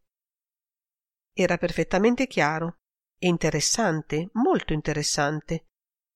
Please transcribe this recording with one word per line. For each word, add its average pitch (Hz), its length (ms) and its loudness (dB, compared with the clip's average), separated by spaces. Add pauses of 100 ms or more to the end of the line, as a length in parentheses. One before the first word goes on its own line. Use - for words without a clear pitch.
(1300)
Era 180 240 0
perfettamente 196 680 0
chiaro. 160 540 -2 (380)
E 180 100 0
interessante, 160 1080 0
molto 294 400 0
interessante. 151 960 -2 (480)